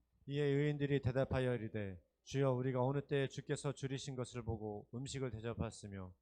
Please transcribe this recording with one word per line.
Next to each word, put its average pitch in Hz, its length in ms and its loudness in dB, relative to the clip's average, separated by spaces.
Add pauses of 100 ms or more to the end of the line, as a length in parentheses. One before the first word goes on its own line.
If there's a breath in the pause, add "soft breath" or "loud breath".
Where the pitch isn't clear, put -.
(260)
이에 143 160 0
의인들이 143 580 4
대답하여 127 540 2
이르되, 104 440 -4 (240)
"주여, 135 280 4
우리가 127 340 2
어느 139 160 2
때 139 260 2
주께서 139 440 -4
줄이신 131 440 -6
것을 123 280 -4
보고 107 500 -4
음식을 131 380 -4
대접하였으며 107 920 -4